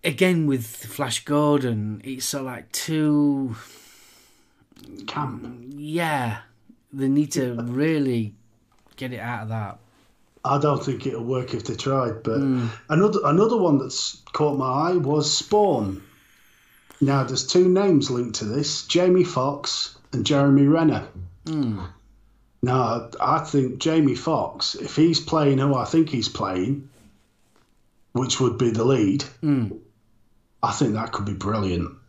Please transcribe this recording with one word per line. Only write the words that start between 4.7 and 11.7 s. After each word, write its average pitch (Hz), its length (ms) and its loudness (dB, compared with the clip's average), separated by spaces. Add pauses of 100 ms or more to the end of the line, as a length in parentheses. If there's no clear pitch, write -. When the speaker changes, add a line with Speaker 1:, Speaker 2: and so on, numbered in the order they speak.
Speaker 2:
Camp. 120 580 -10 (120)
Speaker 1:
Yeah, 147 640 -4 (540)
they 135 160 -2
need 143 240 0
to 127 220 -2
Speaker 2:
<laughs> 117 80 -6
Speaker 1:
really 127 720 -2 (640)
get 127 160 -10
it 113 80 -10
out 113 240 -8
of 110 40 -8
that. 110 300 -8 (680)
Speaker 2:
I 139 140 2
don't 139 260 2
think 123 220 -4
it'll 123 180 -6
work 123 300 -4
if 110 100 -6
they 117 100 -6